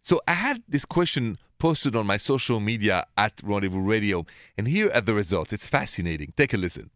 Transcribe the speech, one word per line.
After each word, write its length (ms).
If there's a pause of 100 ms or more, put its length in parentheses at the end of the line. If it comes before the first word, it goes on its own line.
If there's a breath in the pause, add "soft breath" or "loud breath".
So 260
I 60
had 360
this 160
question 540 (200)
posted 360
on 120
my 100
social 440
media 460 (100)
at 280
Rendezvous 360
Radio, 440 (320 loud breath)
and 100
here 280
are 60
the 140
results. 380
It's 160
fascinating. 680
Take 180
a 20
listen. 380